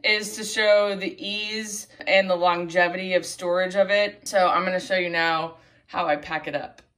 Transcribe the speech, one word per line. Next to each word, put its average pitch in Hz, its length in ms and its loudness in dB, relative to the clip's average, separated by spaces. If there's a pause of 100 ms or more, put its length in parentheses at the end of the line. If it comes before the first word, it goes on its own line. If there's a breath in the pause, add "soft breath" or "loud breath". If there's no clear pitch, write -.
is 208 320 0
to 220 80 -8
show 208 520 2
the 190 200 -6 (100)
ease 214 640 -8 (180 loud breath)
and 190 240 4
the 185 60 2
longevity 175 760 0
of 170 120 2
storage 180 500 -2
of 190 140 4
it. 208 380 0
So 185 200 4
I'm 175 180 2
gonna 185 160 -2
show 185 160 -2
you 180 120 -2
now 165 460 0 (320 soft breath)
how 175 200 -4
I 147 100 2
pack 156 300 -8
it 147 80 -8
up. - 260 -8 (160)